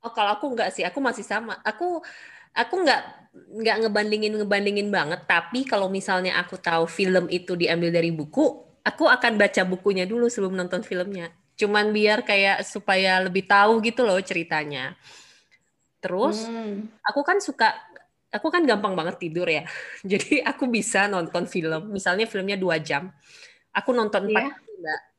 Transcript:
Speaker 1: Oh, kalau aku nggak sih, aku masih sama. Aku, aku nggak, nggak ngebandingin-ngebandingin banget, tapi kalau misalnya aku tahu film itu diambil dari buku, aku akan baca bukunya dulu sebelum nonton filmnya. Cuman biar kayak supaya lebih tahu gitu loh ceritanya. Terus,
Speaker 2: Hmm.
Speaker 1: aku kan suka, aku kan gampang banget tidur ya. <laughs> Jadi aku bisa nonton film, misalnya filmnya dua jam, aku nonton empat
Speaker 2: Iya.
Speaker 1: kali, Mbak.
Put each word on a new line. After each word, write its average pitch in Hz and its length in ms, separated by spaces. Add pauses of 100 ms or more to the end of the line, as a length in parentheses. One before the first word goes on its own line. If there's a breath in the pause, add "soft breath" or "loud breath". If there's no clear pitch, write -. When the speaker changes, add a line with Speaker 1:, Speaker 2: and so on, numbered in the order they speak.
Speaker 1:
Oh, 233 80
kalau 208 240
aku 277 160
nggak 220 180
sih, 185 140
aku 185 160
masih 233 240
sama. 214 400
Aku, 330 400 (480 loud breath)
aku 233 220 (100)
nggak, 240 180 (540)
nggak 220 280
ngebandingin-ngebandingin 208 1080
banget, 170 320
tapi 190 400
kalau 202 240
misalnya 190 480
aku 180 240
tahu 165 240
film 185 480
itu 180 240
diambil 170 320
dari 170 240
buku, 156 320 (400)
aku 294 240
akan 240 320
baca 202 240
bukunya 185 400
dulu 233 240
sebelum 190 320
nonton 180 240
filmnya. 180 480 (240)
Cuman 208 320
biar 214 320
kayak 196 480
supaya 190 560
lebih 190 240
tahu 208 320
gitu 233 240
loh 190 160
ceritanya. 156 720 (1120 loud breath)
Terus, 208 400
Speaker 2:
Hmm. 214 400 (160)
Speaker 1:
aku - 240
kan 381 160
suka, 233 320 (560)
aku 311 240
kan 359 160
gampang 208 240
banget 175 240
tidur 170 320
ya. 151 160 (220 loud breath)
<laughs> - 180
Jadi 233 400
aku - 240
bisa 202 400
nonton 175 400
film, 160 400
misalnya 196 400
filmnya 196 320
dua 175 160
jam, 156 320 (640 loud breath)
aku 240 240
nonton 208 320
empat 214 160
Speaker 2:
Iya. 285 80
Speaker 1:
kali, - 200 (120)
Mbak. 311 160 (180)